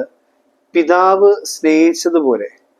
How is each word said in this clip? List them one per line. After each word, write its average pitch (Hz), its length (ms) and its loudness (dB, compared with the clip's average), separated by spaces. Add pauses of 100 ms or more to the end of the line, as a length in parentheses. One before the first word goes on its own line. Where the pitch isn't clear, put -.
(760)
"പിതാവ് 185 560 2 (220)
സ്നേഹിച്ചതുപോലെ, 156 960 0 (300)